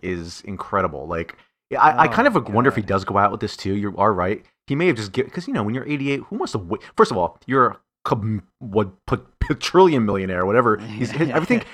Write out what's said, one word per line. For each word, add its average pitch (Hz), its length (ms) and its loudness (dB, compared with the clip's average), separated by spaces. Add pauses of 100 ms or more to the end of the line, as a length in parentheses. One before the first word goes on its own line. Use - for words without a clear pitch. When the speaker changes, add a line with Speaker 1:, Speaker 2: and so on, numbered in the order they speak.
Speaker 1:
is 85 380 -8
incredible. 90 680 -4
Like, 82 280 -6 (360)
I, 135 40 -4 (160)
I 156 160 4
Speaker 2:
Oh - 40 -4
Speaker 1:
kind 254 160 2
of 233 80 2
Speaker 2:
my 151 40 2 (120)
Speaker 1:
wonder 117 180 4
if - 60 2
he 110 80 -2
Speaker 2:
God. 95 60 -6
Speaker 1:
does 98 160 0
go 98 120 -2
out 101 140 4
with 110 100 -6
this - 160 -6
too. 95 160 -4
You 101 240 -4
are 101 160 4
right. 92 320 -2 (220)
He 135 80 -4
may 165 120 0
have 143 100 2
just 101 160 -8
get, - 200 -4
'cause, 175 140 -8
you 277 60 -6
know, 131 100 -2
when 104 100 -2
you're 131 140 -6
eighty-eight, 139 420 -4
who 196 80 -8
wants 190 140 -6
to 113 80 -4
wait? 90 220 -6 (140)
First 214 140 4
of 117 80 -4
all, 85 300 -2
you're 127 220 4
a - 80 -8 (280)
com-, 110 380 -2 (160)
what, 101 480 -2
p-, - 80 -2 (240)
p-, - 160 -2
trillion 160 500 4
millionaire, 95 400 -2
whatever. 110 320 4
He's, 110 320 -6
his, 143 200 -2
Speaker 2:
<laughs> - 20 -6
Speaker 1:
I 135 120 0
think, 240 300 0